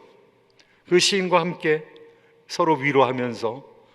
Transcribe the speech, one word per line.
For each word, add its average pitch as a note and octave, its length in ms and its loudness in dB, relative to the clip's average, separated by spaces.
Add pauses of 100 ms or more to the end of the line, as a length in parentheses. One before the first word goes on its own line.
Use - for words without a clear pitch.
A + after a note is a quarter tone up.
(880)
그 F3 120 4
시인과 F3+ 420 0
함께 E3 420 -2 (640)
서로 E3 280 0
위로하면서 B2+ 920 -2 (300)